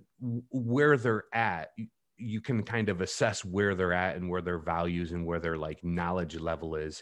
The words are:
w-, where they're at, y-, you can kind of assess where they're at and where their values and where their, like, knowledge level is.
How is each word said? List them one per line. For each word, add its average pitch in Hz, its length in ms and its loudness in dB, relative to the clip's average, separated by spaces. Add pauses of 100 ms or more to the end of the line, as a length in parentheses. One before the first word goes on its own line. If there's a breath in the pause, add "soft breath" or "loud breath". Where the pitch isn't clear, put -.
(220)
w-, 120 300 -4
where 135 440 6
they're 110 380 2
at, 101 440 0
y-, 110 100 -8 (360)
you 110 160 -4
can 113 220 0
kind 110 260 0
of 92 140 0
assess 104 420 0
where 101 300 2
they're 87 200 2
at 90 220 2
and 90 140 -4
where 90 140 -2
their 87 160 -2
values 85 520 0
and 85 140 -4
where 85 140 -2
their, 82 180 -2
like, 78 260 -6
knowledge 85 560 -2
level 80 360 -4
is. 78 260 -6